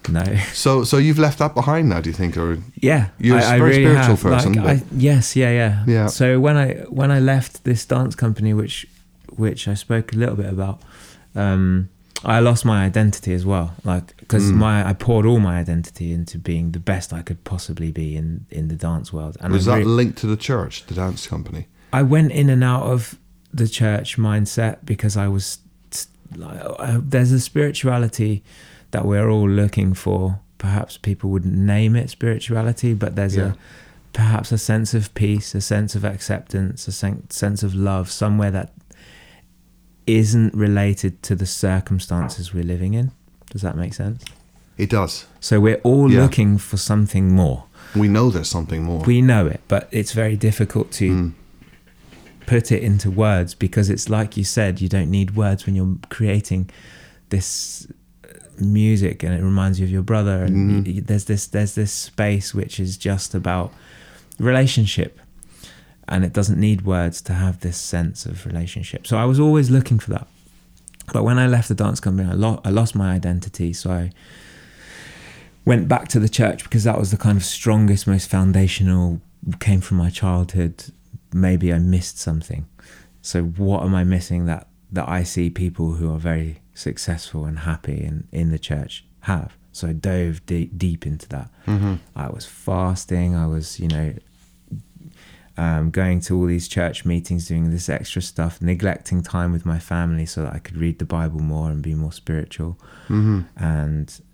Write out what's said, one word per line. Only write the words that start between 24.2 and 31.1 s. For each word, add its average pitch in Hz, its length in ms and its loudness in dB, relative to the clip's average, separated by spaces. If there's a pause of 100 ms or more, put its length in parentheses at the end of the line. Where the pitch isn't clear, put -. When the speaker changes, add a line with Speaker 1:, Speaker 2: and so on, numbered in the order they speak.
Speaker 1:
because 104 320 -2
I 101 120 0
was, 98 300 -4 (320)
t-, - 160 -10 (300)
like, - 240 -14 (200)
I, 120 220 0
there's 131 300 4
a 131 80 6
spirituality 120 1040 0 (480)
that - 120 -2
we're 101 240 2
all 107 200 4
looking 101 440 2
for. 92 460 -2 (200)
Perhaps 98 400 -4
people 101 320 -4